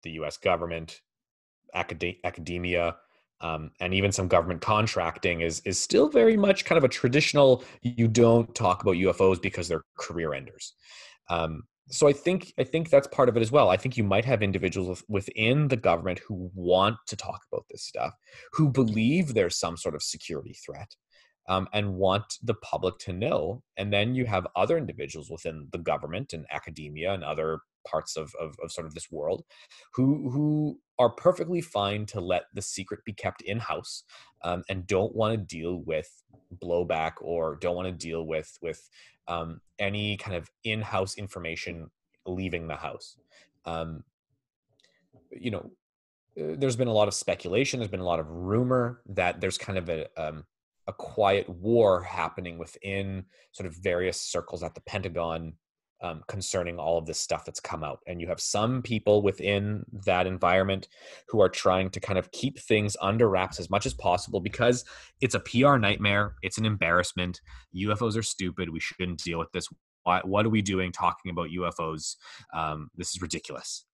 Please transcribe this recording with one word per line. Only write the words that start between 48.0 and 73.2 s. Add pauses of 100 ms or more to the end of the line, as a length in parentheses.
lot
of
rumor
that
there's
kind
of
a,
um, (420)
a
quiet
war
happening
within (260)
sort
of
various
circles
at
the
Pentagon, (480)
um,
concerning
all
of
this
stuff
that's
come
out.
And
you
have
some
people
within (200)
that
environment (400)
who
are
trying
to
kind
of
keep
things
under
wraps
as
much
as
possible
because (380)
it's
a
P
R
nightmare.
It's
an
embarrassment. (320)
U
F
Os
are
stupid.
We
shouldn't
deal
with
this. (340)
Why,
what
are
we
doing
talking
about
U
F
Os? (360)
Um,
this
is